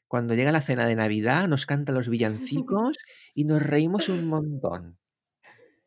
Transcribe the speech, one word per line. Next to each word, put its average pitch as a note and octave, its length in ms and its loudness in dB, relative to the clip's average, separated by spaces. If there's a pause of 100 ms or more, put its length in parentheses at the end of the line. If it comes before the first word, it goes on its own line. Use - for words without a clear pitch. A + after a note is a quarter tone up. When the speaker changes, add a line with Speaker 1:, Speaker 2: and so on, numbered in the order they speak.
Speaker 1:
cuando A#2 260 -2
llega C3 180 2
la D#3+ 80 2
cena B2 260 0
de A#2 80 2
Navidad A2 540 2
nos C#3 160 0
canta C#3+ 280 -2
los B2 180 -2
villancicos C#3 880 -2 (180)
Speaker 2:
<laughs> - 180 -20
Speaker 1:
y D3 100 0
nos D3+ 180 2
reímos D#3+ 480 2
un E3+ 180 -2
montón. A#2 680 -4 (880)